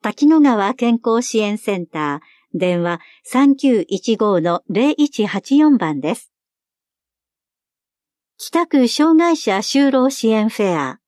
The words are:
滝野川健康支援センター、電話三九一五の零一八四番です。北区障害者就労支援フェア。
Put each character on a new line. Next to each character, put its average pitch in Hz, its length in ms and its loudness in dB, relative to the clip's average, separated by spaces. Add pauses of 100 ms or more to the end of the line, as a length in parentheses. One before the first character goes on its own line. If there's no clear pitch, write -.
滝 214 240 0
野 320 120 6
川 233 360 2
健 233 280 0
康 233 240 -2
支 220 120 -2
援 208 180 -4
セ 202 200 -6
ン 175 100 -8
タ 147 340 -6 (320)
ー、 165 60 -6
電 180 240 -2
話 170 160 -4 (240)
三 277 320 2
九 247 320 0
一 208 300 -2
五 202 220 0
の 170 300 -2
零 247 220 0
一 285 340 -2
八 196 320 -2
四 302 200 4
番 156 220 -2
で 151 140 -4
す。 - 180 -12 (2000)
北 339 300 -6
区 262 200 2
障 311 300 2
害 339 180 2
者 196 260 -4
就 277 280 0
労 262 220 2
支 226 180 -2
援 220 200 0
フ - 120 -6
ェ 180 160 0
ア。 135 300 -6